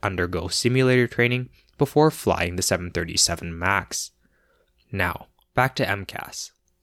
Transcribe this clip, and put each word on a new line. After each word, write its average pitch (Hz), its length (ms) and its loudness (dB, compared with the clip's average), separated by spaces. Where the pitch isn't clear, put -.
undergo 90 440 -2
simulator 127 600 2
training 123 420 0
before 151 320 4
flying 87 440 0
the 90 60 -2
seven 87 300 0
thirty-seven 85 640 -2
MAX. 95 540 -2
Now, 90 340 -2
back 127 220 2
to 95 120 0
M 98 160 -4
cas. - 460 -12